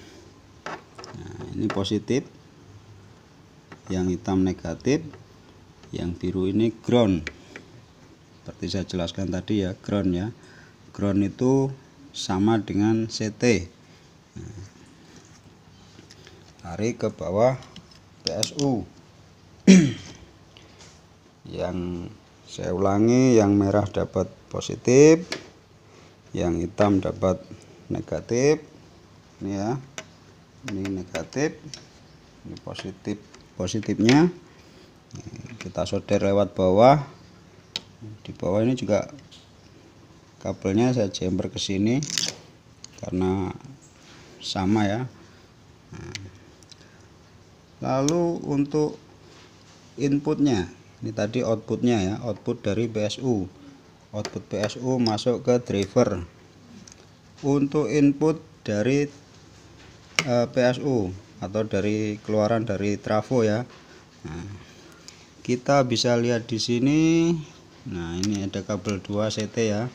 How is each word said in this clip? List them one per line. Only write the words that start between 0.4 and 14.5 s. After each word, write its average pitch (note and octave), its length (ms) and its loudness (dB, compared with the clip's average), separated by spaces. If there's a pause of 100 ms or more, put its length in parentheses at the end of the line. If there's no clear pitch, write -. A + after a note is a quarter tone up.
nah, - 260 -14 (140)
ini G#2 100 -2
positif, G#2 560 -2 (1700)
yang F#2 160 0
hitam F#2 380 0
negatif, F#2 560 -2 (920)
yang F2 240 -6
biru F#2 320 -2
ini G#2+ 240 2
ground. G2 560 2 (1120)
Seperti - 300 -12
saya F#2 140 -4
jelaskan F2+ 480 -4
tadi F#2+ 320 -2
ya, F#2 100 -6
ground G2 380 -2
ya. F2 140 -2 (640)
Ground G2+ 340 0
itu C3+ 480 2 (380)
sama G#2 500 2
dengan A2 460 0
C G#2+ 260 -6
T. G2+ 340 2 (680)
Nah, - 280 -14 (2000)